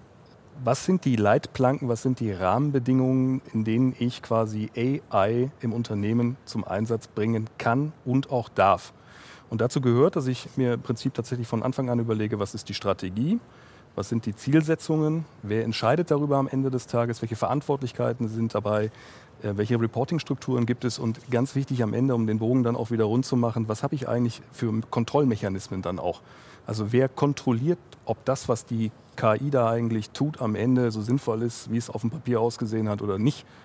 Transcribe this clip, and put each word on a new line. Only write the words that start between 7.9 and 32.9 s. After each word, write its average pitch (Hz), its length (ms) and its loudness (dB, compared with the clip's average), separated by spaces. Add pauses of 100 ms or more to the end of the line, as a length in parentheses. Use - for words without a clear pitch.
und 131 240 0
auch 123 180 -2
darf. - 460 2 (560)
Und 113 100 0
dazu 123 220 0
gehört, 127 340 4
dass 135 100 -2
ich 127 300 -4
mir 123 160 2
im 113 80 -2
Prinzip 131 320 -4
tatsächlich 120 340 -6
von 113 160 -2
Anfang 131 280 -2
an 120 80 0
überlege, 107 400 0
was 98 160 -4
ist - 160 -10
die 98 40 -6
Strategie, 104 640 -2 (560)
was 101 140 -6
sind 117 160 -2
die 107 100 -4
Zielsetzungen, 156 920 2 (160)
wer 107 200 0
entscheidet 117 480 0
darüber 143 280 2
am 135 100 0
Ende 135 220 0
des 127 160 -2
Tages, 117 340 0
welche 113 160 -4
Verantwortlichkeiten 120 920 -2
sind 113 260 -2
dabei, 107 360 0 (520)
äh, 104 140 -2
welche 107 220 2
Reporting-Strukturen 127 840 -2
gibt 120 220 0
es 117 120 -4
und 117 320 -4
ganz 123 240 0
wichtig 135 280 -2
am 107 100 0
Ende, 127 220 2
um 113 120 0
den 107 120 0
Bogen 120 240 2
dann 117 140 0
auch 117 140 -4
wieder 110 140 2
rund 117 220 2
zu 131 100 0
machen, 117 320 0
was 110 140 -4
habe 139 120 -2
ich 135 140 -6
eigentlich 120 320 0 (120)
für 113 200 -2 (180)
Kontrollmechanismen 107 920 0
dann 90 160 -4
auch? 87 240 -4 (440)
Also 110 260 -4
wer 131 180 4
kontrolliert, 143 680 0 (280)
ob - 180 -6
das, - 240 -2
was - 160 0
die 113 260 -2 (240)
K 110 220 4
I 139 140 -2
da 120 200 4
eigentlich 113 400 -2
tut, 151 320 -4
am 107 120 0
Ende 120 360 2
so 110 100 -4
sinnvoll 113 400 -2
ist, 117 320 -6
wie 117 60 0
es 120 100 -4
auf - 140 -8
dem 117 80 0
Papier 123 280 -2
ausgesehen 110 520 0